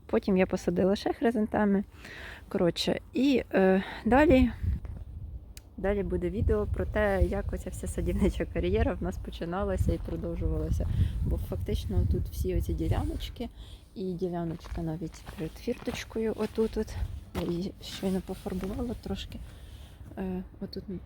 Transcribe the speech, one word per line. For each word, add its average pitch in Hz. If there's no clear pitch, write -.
потім 220
я 185
посадила 185
ще -
хризантеми. 214
Коротше, -
і, 254
е, 190
далі... 254
далі 196
буде 180
відео 208
про 190
те, 196
як 190
оця -
вся -
садівнича 175
кар'єра 190
в -
нас 175
починалася 185
і 170
продовжувалася. 165
Бо -
фактично 190
тут -
всі -
оці 170
діляночки, 226
і 185
діляночка 170
навіть 160
перед 160
фірточкою -
отут 220
от. 220
Я 180
її 175
щойно 190
пофарбувала 196
трошки. -
Е, 190
отут 190
ми 185